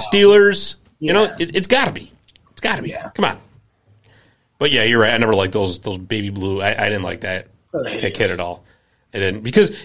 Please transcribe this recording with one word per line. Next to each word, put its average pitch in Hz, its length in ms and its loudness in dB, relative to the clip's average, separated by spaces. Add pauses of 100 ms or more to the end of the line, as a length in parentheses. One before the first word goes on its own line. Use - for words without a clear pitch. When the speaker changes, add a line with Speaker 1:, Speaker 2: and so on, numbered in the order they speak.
(120)
Speaker 1:
Steelers. 202 640 4 (240)
You 160 140 -2
know, 214 100 4
Speaker 2:
Yeah. - 160 -2
Speaker 1:
it, 170 160 -6
it's 190 120 -2
gotta 254 260 2
be. - 180 -16 (400)
It's - 80 -20
gotta - 220 -4
be. - 80 -10
Speaker 2:
Yeah. - 260 -12
Speaker 1:
Come 202 80 -2
on. 127 140 -2 (1200)
But 147 140 0
yeah, 120 120 2
you're 117 160 4
right. 113 140 4
I 113 40 2
never 113 160 2
liked 95 200 2
those, 95 260 -2
those 98 180 -8
baby 101 340 -6
blue. 98 300 -4
I, 101 100 0
I 107 180 -2
didn't 101 140 -2
like 90 180 -8
that, 95 260 -8 (240)
Speaker 2:
Right. 139 300 -8
Speaker 1:
that - 120 -4
kid 104 160 0
at 90 120 -4
all. 87 240 -10 (480)
I 107 60 -6
didn't, 98 220 -2
because 127 280 2 (160)